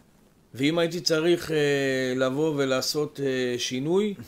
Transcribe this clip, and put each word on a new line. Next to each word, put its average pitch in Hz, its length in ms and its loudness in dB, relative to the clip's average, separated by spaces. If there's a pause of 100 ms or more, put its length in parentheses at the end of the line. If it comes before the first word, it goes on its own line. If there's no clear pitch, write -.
(540)
ואם 143 260 2
הייתי 170 200 0
צריך, 165 520 0
אה, 156 60 0 (580)
לבוא 131 420 0
ולעשות, 139 600 0
אה, 127 380 0
שינוי, 165 560 0 (140)